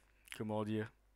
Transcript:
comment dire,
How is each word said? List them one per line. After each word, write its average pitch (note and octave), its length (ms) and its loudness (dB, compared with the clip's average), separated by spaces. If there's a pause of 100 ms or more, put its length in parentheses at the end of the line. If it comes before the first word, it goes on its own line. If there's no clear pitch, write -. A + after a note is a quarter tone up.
(360)
comment G#2+ 280 0
dire, G#2+ 260 0 (260)